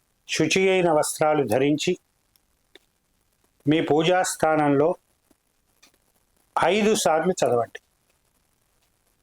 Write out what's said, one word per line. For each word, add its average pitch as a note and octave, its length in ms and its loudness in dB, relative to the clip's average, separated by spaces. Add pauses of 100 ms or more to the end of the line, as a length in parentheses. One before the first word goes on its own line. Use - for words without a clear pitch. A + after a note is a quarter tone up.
(280)
శుచి F#3+ 420 0
అయిన F3+ 200 2
వస్త్రాలు D3+ 580 0
ధరించి, C#3+ 500 0 (1700)
మీ D#3+ 120 2
పూజాస్థానంలో D#3 1160 0 (1700)
ఐదు G#3 300 2
సార్లు F3 380 0
చదవండి. B2 480 -2 (1400)